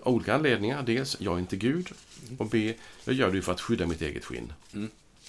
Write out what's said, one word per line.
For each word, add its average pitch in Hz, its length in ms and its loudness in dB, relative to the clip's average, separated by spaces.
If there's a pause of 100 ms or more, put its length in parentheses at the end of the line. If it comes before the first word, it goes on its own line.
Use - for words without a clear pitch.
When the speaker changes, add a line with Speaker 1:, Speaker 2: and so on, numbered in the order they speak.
Speaker 1:
olika 117 320 4
anledningar. 131 480 2
Dels, 123 360 0
jag 92 160 0
är 87 40 0
inte 92 180 -4
Gud. 147 320 0 (380)
Speaker 2:
Mm. 127 120 -12
Speaker 1:
Och 113 80 -2
B, 110 260 2 (320)
jag 127 100 2
gör 120 140 4
det 95 60 2
ju 92 60 2
för 90 100 0
att 90 100 -4
skydda 92 260 0
mitt 80 140 -2
eget 73 240 -4
skinn. 60 280 -8 (200)
Speaker 2:
Mm. 104 160 -6 (400)